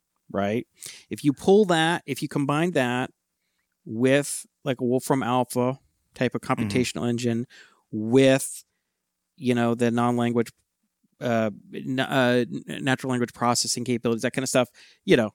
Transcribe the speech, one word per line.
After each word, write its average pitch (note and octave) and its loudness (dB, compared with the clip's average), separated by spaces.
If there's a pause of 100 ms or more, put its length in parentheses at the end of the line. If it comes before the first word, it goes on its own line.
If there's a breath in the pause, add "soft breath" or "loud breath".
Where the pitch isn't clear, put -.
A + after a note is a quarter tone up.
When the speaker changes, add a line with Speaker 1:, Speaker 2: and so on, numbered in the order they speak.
(320)
Speaker 1:
right? G2+ -4 (420 loud breath)
If - -8
you C#3+ 2
pull G3+ 4
that, E3 0
if C#3 -8
you D#3 -4
combine D3 0
that B2+ 0 (760)
with, C3 0 (180)
like, C3+ -4
a - -4
Wolfram B2+ 2
Alpha B2 0 (340)
type B2 -2
of A#2 -8
Speaker 2:
Mm-hmm. B2+ -2
Speaker 1:
computational A2+ -2
engine A#2+ -2 (440 soft breath)
with, C3 2 (720)
you B2 0
know, A#2 2
the A#2+ 2
non-language, A#2+ 0 (720)
uh, A2+ 0 (240)
n-, C3 -6
uh, B2 2
n-, - -10
natural C3 -2
language B2 -4
processing A#2+ -2
capabilities, A#2 -2
that B2 -2
kind C3+ -4
of C3 -4
stuff, B2+ 2 (360 soft breath)
you F#3 6
know, A2+ 4